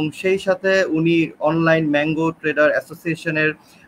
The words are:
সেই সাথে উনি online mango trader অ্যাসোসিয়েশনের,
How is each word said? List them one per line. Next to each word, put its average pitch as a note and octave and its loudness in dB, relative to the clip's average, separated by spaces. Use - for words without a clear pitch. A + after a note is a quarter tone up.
সেই F#3+ -2
সাথে F#3+ 0
উনি E3 2
online D#3+ 2
mango D#3 0
trader D3+ 0
অ্যাসোসিয়েশনের, D#3+ -4